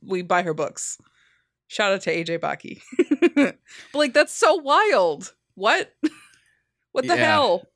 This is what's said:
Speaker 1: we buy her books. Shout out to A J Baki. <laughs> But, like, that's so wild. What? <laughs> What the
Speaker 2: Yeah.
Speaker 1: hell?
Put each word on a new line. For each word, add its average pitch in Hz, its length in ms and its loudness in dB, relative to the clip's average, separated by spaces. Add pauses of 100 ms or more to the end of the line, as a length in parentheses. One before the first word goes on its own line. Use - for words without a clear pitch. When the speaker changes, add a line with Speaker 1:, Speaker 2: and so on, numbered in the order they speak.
Speaker 1:
we 185 200 -6
buy 180 200 0
her 170 120 -6
books. - 440 -8 (680)
Shout 202 240 -2
out 196 100 -2
to - 80 -4
A 165 140 -4
J 170 140 -6
Baki. - 480 -8
<laughs> - 40 -20 (1000)
But, 277 60 -2
like, 294 160 0
that's 302 180 2
so 320 220 4
wild. 277 800 0 (200)
What? 214 480 -2
<laughs> 302 80 -2 (840)
What 254 140 -4
the 349 80 0
Speaker 2:
Yeah. - 120 2
Speaker 1:
hell? 247 480 2